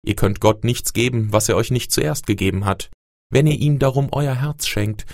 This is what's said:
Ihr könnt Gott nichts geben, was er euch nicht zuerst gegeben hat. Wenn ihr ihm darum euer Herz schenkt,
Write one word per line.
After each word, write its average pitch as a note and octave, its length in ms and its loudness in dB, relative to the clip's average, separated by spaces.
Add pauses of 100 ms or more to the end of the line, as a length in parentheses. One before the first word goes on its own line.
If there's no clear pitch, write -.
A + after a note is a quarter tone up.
Ihr G#2 100 0
könnt G2+ 260 0
Gott G#2+ 240 2
nichts - 260 -2
geben, A2+ 400 0
was G#2+ 160 2
er G#2+ 80 2
euch A2+ 160 0
nicht B2 200 -2
zuerst - 360 -2
gegeben G2 380 0
hat. - 260 -2 (400)
Wenn C#3+ 160 4
ihr D3+ 100 2
ihm D3 220 2
darum C3+ 320 2
euer C#3 240 -2
Herz D3 320 -4
schenkt, G#2 460 -4